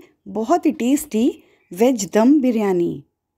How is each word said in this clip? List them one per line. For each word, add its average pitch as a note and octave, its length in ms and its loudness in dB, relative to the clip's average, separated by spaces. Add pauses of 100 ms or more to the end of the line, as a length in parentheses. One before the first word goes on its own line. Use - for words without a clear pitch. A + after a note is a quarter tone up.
(280)
बहुत A#3 380 -2
ही D4 80 2
टेस्टी A#3+ 500 -2 (480)
वेज G#3 400 0
दम B3 280 4
बिरयानी, F#3 640 -2 (340)